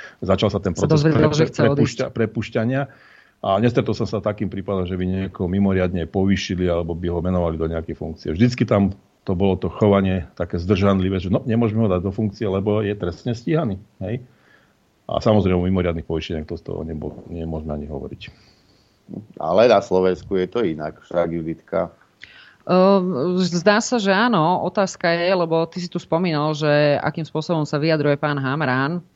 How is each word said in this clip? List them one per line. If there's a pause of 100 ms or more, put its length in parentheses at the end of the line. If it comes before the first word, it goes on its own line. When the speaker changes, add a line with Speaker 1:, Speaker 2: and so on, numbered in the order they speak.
(200)
Speaker 1:
začal
sa
ten
Speaker 2:
Sa
Speaker 1:
proces
Speaker 2:
dozvedel,
Speaker 1:
pre-,
Speaker 2:
že
chce
Speaker 1:
prepúšťa-,
Speaker 2:
odísť.
Speaker 1:
prepušťania. (640)
A
nestretol
som
sa
s
takým
prípadom,
že
by
niekoho
mimoriadne
povýšili
alebo
by
ho
menovali
do
nejakej
funkcie.
Vždycky
tam (280)
to
bolo
to
chovanie
také
zdržanlivé,
že
no,
nemôžeme
ho
dať
do
funkcie,
lebo
je
trestne
stíhaný. (240)
Hej? (800)
A
samozrejme
o
mimoriadnych
povýšeniach
to
z
toho
nebo-,
nemôžeme
ani
hovoriť. (1040)
Speaker 3:
Ale
na
Slovensku
je
to
inak,
však,
Juditka. (720)
Speaker 2:
Ehm,
zdá
sa,
že
áno.
Otázka
je,
lebo
ty
si
tu
spomínal,
že
akým
spôsobom
sa
vyjadruje
pán
Hamran. (120)